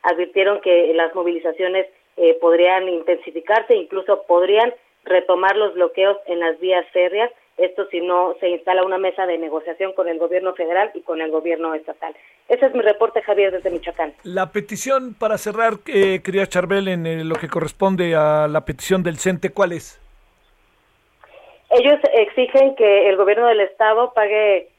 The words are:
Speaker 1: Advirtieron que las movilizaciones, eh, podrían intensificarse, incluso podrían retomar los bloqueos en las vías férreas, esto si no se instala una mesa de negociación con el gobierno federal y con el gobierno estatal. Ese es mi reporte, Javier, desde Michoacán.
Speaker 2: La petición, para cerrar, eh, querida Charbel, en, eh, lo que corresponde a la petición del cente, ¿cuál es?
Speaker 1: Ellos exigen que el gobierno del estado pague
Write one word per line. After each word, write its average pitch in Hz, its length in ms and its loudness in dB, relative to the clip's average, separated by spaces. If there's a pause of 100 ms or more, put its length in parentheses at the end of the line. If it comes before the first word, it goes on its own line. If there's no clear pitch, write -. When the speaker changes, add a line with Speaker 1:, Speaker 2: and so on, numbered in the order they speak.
Speaker 1:
Advirtieron 185 580 0
que 175 340 4
las 165 200 0
movilizaciones, 180 720 -2 (300)
eh, 165 240 4
podrían 175 480 4
intensificarse, 175 840 -2
incluso 190 520 -2
podrían 202 480 2 (300)
retomar 185 520 2
los 208 180 0
bloqueos 190 420 0 (100)
en 170 140 -4
las 165 200 -2
vías 180 320 0
férreas, 190 380 0 (260)
esto 185 340 -2
si 175 100 -6
no 180 400 0
se 185 80 -2
instala 180 360 0
una 190 140 -4
mesa 185 280 -4
de 170 120 -4
negociación 165 560 -8
con 180 140 -2
el 165 100 -6
gobierno 180 360 -4
federal 185 400 -2
y 170 80 -12
con 160 200 -8
el 156 80 -6
gobierno 160 440 -4
estatal. 156 400 -12 (340)
Ese 247 180 2
es 262 80 0
mi 247 80 0
reporte, 214 400 0
Javier, 196 300 0
desde 185 180 -6
Michoacán. 165 440 -8 (100)
Speaker 2:
La 180 280 -6
petición, 247 600 -6
para 214 240 -4
cerrar, 220 360 -2 (120)
eh, 196 360 0
querida 190 240 -2
Charbel, 190 420 -2
en, 170 180 -4
eh, 165 180 -6
lo 160 120 -4
que 165 120 -10
corresponde 175 680 -2
a 151 340 2
la 151 160 -2
petición 185 380 -2
del 165 160 -4
cente, 185 320 -2
¿cuál 180 220 0
es? - 260 -14 (1700)
Speaker 1:
Ellos 285 280 6 (140)
exigen 262 640 2
que 202 320 6
el 190 80 2
gobierno 208 300 2
del 220 140 4
estado 220 520 0
pague 208 560 0 (100)